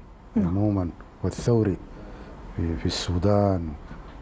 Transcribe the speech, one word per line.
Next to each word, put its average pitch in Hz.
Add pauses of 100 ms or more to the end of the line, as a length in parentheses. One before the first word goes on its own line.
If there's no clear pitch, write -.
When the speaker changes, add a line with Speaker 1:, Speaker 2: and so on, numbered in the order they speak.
(340)
Speaker 1:
نعم. 98
Speaker 2:
عموما 98 (360)
والثوري 110 (800)
في، 85
في 78
السودان. 92 (540)